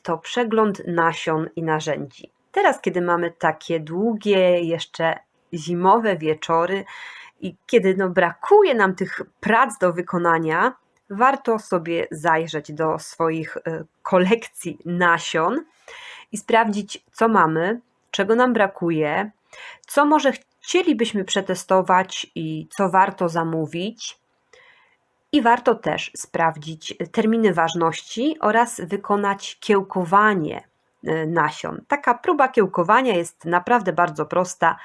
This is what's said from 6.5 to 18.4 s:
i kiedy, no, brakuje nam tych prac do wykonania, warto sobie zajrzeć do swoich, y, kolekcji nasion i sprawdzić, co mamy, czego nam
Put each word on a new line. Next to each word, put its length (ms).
i 160
kiedy, 300
no, 140
brakuje 640
nam 200
tych 260
prac 380
do 140
wykonania, 800
warto 480
sobie 520
zajrzeć 600
do 260
swoich, 580
y, 40
kolekcji 840
nasion 800
i 60
sprawdzić, 720
co 160
mamy, 520
czego 220
nam 160